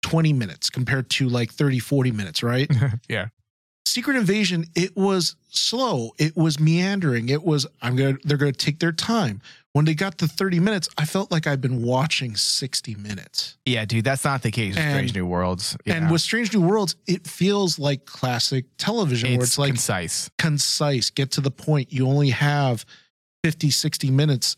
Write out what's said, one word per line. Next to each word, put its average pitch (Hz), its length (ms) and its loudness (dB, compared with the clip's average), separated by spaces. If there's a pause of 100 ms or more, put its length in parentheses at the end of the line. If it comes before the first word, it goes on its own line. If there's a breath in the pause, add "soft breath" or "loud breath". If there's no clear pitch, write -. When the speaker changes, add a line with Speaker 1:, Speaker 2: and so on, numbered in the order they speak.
Speaker 1:
twenty 160 320 2
minutes 110 360 -2
compared 127 420 -2
to, 131 180 0
like, 120 240 -2
thirty, 139 260 0
forty 127 320 0
minutes, 101 320 -4
right? 127 320 0
Speaker 2:
<laughs> 120 340 0
Yeah. 107 180 -4 (580)
Speaker 1:
Secret 269 300 0
Invasion, 185 500 2 (100)
it 185 220 0
was 190 380 2 (140)
slow. 208 680 -2
It 156 180 0
was 160 240 2
meandering. 160 720 2
It 147 140 0
was, 147 240 0 (140)
"I'm 123 140 -2
gonna, 135 280 2
they're 147 140 0
gonna 143 140 2
take 151 280 -4
their 165 140 0
time." 160 460 0 (340 loud breath)
When 151 120 4
they 160 80 4
got 196 260 -2
to 165 80 0
thirty 185 320 0
minutes, 190 280 2 (100)
I 156 80 0
felt 190 260 -2
like 160 160 0
I'd 139 140 0
been 123 220 -2
watching 127 520 0
sixty - 600 -4
minutes. 101 680 -10
Speaker 2:
Yeah, 117 200 0
dude, 107 200 0
that's 135 180 0
not 139 180 0
the - 100 -2
case 104 240 -2
with 160 80 0
Speaker 1:
And 147 100 0
Speaker 2:
Strange 131 220 -2
New 92 120 -2
Worlds. 90 480 -2 (100)
Speaker 1:
and 165 200 0
Speaker 2:
Yeah. 160 60 4
Speaker 1:
with 165 100 2
Strange 220 320 -2
New 208 80 4
Worlds, 185 340 2 (120)
it 175 200 -2
feels 196 500 0
like 139 280 -2
classic 127 600 -2 (120)
television 135 540 0
where 123 100 4
Speaker 2:
It's 123 100 2
Speaker 1:
it's, - 80 0
like, 139 120 2
Speaker 2:
concise. 101 580 -2 (100)
Speaker 1:
concise, 147 720 0
get 135 220 -2
to - 100 -2
the 135 100 0
point. 143 400 -2
You 131 160 0
only 139 220 4
have 139 560 0 (580 loud breath)
fifty, 156 260 0
sixty 147 400 -2
minutes 139 480 2